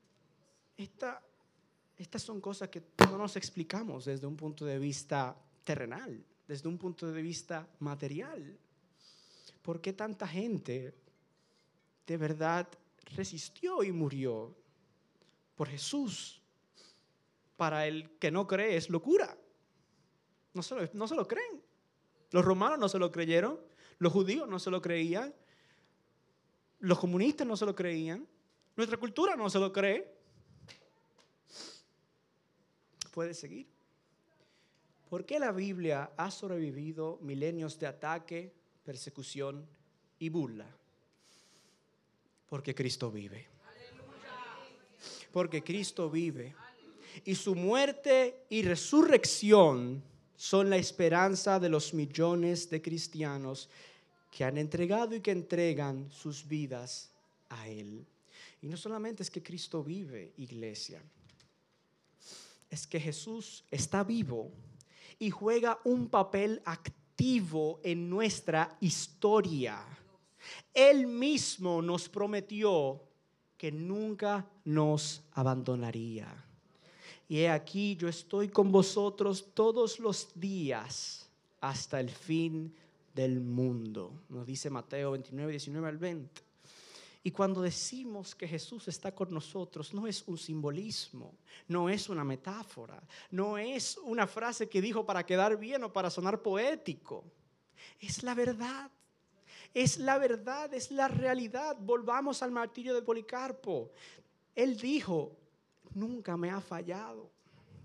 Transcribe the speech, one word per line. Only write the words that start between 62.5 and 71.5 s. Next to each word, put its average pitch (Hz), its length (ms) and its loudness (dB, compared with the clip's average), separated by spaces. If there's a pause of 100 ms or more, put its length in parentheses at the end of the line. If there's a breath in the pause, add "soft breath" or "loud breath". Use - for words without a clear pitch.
es - 180 -8
que 170 100 -2
Jesús 185 720 -8
está 190 320 0
vivo 180 480 -2 (680 loud breath)
y 214 100 0
juega 226 540 2
un 247 240 4
papel 208 560 4
activo 165 1200 0
en 175 260 0
nuestra 180 720 2
historia. 160 1040 2 (880 loud breath)
Él 269 340 10
mismo 233 760 2